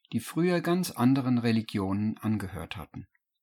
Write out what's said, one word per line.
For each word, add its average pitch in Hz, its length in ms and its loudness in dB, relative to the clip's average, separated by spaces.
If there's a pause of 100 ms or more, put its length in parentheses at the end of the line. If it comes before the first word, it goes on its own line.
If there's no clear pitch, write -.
(120)
die 113 80 -2
früher 175 400 0
ganz 175 320 0
anderen 127 460 4
Religionen 110 800 0
angehört 98 580 -4
hatten. - 320 -14 (340)